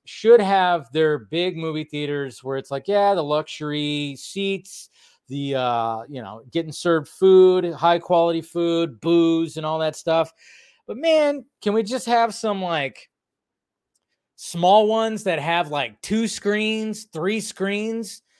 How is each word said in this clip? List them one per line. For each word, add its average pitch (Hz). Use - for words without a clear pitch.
should 226
have 180
their 151
big 165
movie 156
theaters 147
where 135
it's 135
like, 139
yeah, 202
the 160
luxury 147
seats, -
the, 139
uh, 117
you 135
know, 107
getting 165
served 160
food, 185
high 170
quality 170
food, 165
booze, 165
and 156
all 160
that 156
stuff. 160
But 208
man, 294
can 208
we 226
just 233
have 233
some, 202
like, 156
small 190
ones 220
that 170
have, 165
like, 131
two 220
screens, 214
three 190
screens? 214